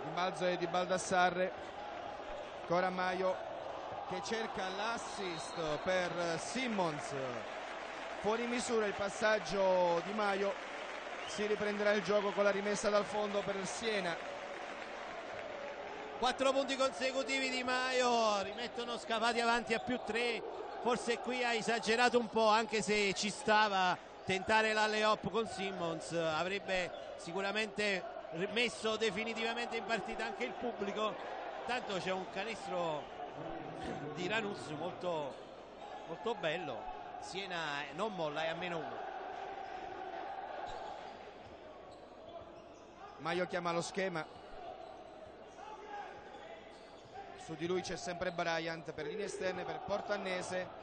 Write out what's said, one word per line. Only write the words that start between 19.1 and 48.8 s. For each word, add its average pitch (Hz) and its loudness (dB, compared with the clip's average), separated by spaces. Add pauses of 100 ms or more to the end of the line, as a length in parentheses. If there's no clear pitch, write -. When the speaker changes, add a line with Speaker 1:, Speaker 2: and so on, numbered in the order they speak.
Speaker 2:
avanti 233 4
a 214 2
più 247 0
tre, 226 0 (400)
forse 233 2
qui 247 0
ha 240 4
esagerato 226 4
un 233 4
po', 220 6
anche 220 6
se 202 4
ci 202 0
stava 196 6 (300)
tentare 220 4
la 214 6
lay-up 214 4
con 214 2
Simmons, 175 -2
avrebbe 175 2 (260)
sicuramente 196 0 (340)
messo 220 2
definitivamente 226 0
in 220 -2
partita 220 0
anche 233 -2
il 240 -4
pubblico. 208 -2 (520)
Tanto 208 -2
c'è 170 0
un 190 0
canestro 185 -2 (1120)
di 175 -2
Ranuzzi 202 0
molto, 160 -2 (720)
molto 226 -2
bello, 156 -2 (360)
Siena 165 -4 (100)
non 202 0
molla, 156 0
è - 2
a 165 0
meno 175 -2
uno. - -4 (4000)
Speaker 1:
Maio 175 0
chiama 175 0
lo 170 2
schema, 180 -2 (3250)
su 160 -8
di 160 -4
lui 180 2
c'è 175 -4
sempre 180 -4
Bryant 165 0